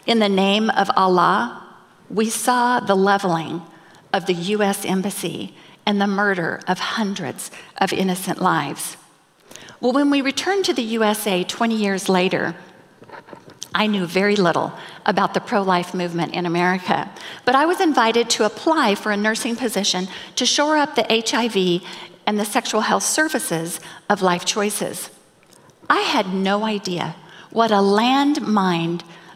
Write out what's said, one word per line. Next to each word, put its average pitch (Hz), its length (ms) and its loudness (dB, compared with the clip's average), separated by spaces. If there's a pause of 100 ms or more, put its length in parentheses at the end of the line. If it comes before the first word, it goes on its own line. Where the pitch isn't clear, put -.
in 233 120 2
the 208 100 4
name 196 400 2
of 196 260 0
Allah, 185 720 2 (440)
we 214 180 -2
saw 247 520 0
the 202 140 2
leveling 185 680 0 (500)
of 190 140 -2
the 180 80 0
U 196 280 -2
S 196 220 0
Embassy 190 720 -4 (320)
and 208 120 2
the 202 80 2
murder 196 600 -2
of 185 100 0
hundreds 196 720 -6 (280)
of - 160 -2
innocent 185 480 -2
lives. 160 560 -2 (840)
Well, 240 120 2
when 285 180 4
we 285 100 4
returned 359 460 -2
to 349 80 0
the 247 80 -2
U 226 200 -2
S 214 240 2
A 185 180 0
twenty 226 320 0
years 196 340 0
later, 180 440 2 (1160)
I 208 140 0
knew 202 180 0
very 190 300 0
little 170 380 2 (340)
about 190 260 2
the 208 80 -2
pro-life 190 540 0
movement 170 400 -2
in 175 100 -2
America, 180 640 0 (360)
but 247 100 4
I 285 120 4
was 359 140 0
invited 233 500 4
to - 140 2
apply 226 520 2
for 214 160 -2
a 202 40 0
nursing 220 380 0
position 202 540 -2 (260)
to - 100 -2
shore 294 320 2
up 294 200 0
the - 140 2
H 226 240 2
I 240 120 0
V 185 400 0 (400)
and 208 120 0
the 202 60 0
sexual 220 360 -2
health 214 240 0
services 190 760 -2 (300)
of 190 140 2
Life 175 220 2
Choices. - 640 -4 (800)
I 320 120 2
had 214 340 0
no 196 300 0
idea 190 500 -4 (360)
what 226 200 2
a 214 60 4
landmine 202 1300 2 (340)